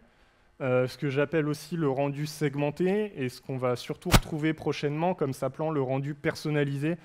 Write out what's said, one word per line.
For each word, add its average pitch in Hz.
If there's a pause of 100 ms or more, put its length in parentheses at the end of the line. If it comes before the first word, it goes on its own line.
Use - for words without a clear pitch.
(600)
euh, 127
ce -
que 147
j'appelle 147
aussi 151
le 151
rendu 143
segmenté, 151
et 127
ce -
qu'on 135
va 123
surtout -
retrouver 160
prochainement 156
comme 143
s'appelant 139
le 151
rendu 135
personnalisé. 147